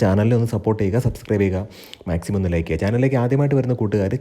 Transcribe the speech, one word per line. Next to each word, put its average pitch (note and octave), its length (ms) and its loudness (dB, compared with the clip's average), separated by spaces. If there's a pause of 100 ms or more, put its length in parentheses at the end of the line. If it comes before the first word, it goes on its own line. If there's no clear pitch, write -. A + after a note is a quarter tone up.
ചാനലിനെ G#2+ 360 4
ഒന്ന് A2+ 160 0
സപ്പോർട്ട് G#2+ 280 0
ചെയ്യുക, G2+ 240 0
സബ്സ്ക്രൈബ് - 380 -2
ചെയ്യുക, F#2 180 0 (480)
മാക്സിമം F2 300 -2
ഒന്ന് F#2 160 0
ലൈക്ക് E2 120 -2
ചെയ്യുക. D#2+ 160 -2
ചാനലിലേക്ക് B2+ 380 0
ആദ്യമായിട്ട് C#3 380 2
വരുന്ന B2 220 0
കൂട്ടുകാർ G2+ 400 0